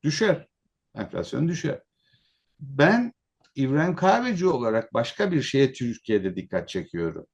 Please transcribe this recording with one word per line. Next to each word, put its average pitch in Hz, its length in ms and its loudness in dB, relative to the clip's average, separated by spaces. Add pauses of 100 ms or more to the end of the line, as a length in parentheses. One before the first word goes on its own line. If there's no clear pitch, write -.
Düşer. 180 440 0 (480)
Enflasyon 110 520 -4
düşer. 165 340 -4 (760)
Ben 160 540 2 (420)
İbrahim 147 400 0
Kahveci 196 520 2
olarak 117 460 0
başka 180 380 -2
bir 151 100 2
şeye 135 320 2
Türkiye'de 104 640 -2
dikkat 90 340 -6
çekiyorum. 85 640 -6